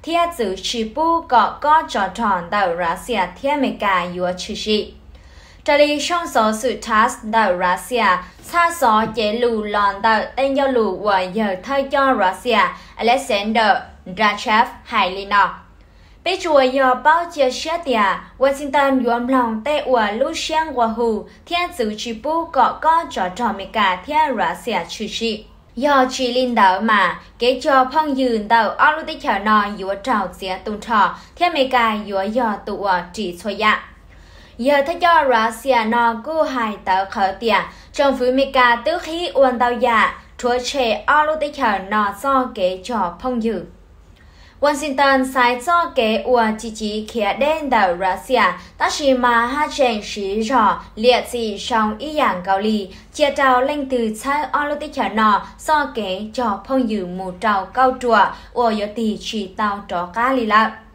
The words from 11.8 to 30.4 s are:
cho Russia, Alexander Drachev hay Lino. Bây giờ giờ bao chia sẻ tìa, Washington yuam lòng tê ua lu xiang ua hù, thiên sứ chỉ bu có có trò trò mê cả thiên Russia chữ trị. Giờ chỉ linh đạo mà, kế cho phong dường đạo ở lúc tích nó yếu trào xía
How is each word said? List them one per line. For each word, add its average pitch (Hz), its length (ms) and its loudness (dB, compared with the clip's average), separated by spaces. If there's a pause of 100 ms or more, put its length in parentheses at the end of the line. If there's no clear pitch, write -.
cho 269 320 2
Russia, 202 460 0 (360)
Alexander 220 800 2 (400)
Drachev 214 520 2 (160)
hay 196 260 -2
Lino. 196 440 0 (680)
Bây 370 120 0
giờ 302 260 4
giờ 254 320 4
bao 311 300 2 (100)
chia 269 160 2
sẻ 311 340 -4
tìa, 233 180 0 (360)
Washington 277 680 2
yuam 240 220 0
lòng 226 360 0
tê 294 140 0
ua 240 340 2
lu 269 220 -2
xiang 311 400 -4
ua 240 120 2
hù, 220 380 -2 (220)
thiên 349 320 -4
sứ 214 200 -2
chỉ 233 140 -8
bu 311 320 -2
có 262 360 0
có 330 300 2
trò 185 180 -4
trò 214 240 -4
mê 190 200 -8
cả 190 340 0
thiên 294 120 -2 (100)
Russia 190 500 -2 (100)
chữ - 220 -10
trị. 220 340 -6 (320)
Giờ 269 340 4
chỉ 254 220 -2
linh 247 220 0
đạo 196 260 4
mà, 202 400 2 (180)
kế 262 240 0
cho 269 300 4
phong 302 240 0
dường 233 320 0
đạo 226 220 4
ở 302 260 4
lúc 320 100 -8
tích 311 120 -10 (260)
nó 214 220 4 (120)
yếu 190 160 -4
trào 196 340 -2 (100)
xía 185 260 -6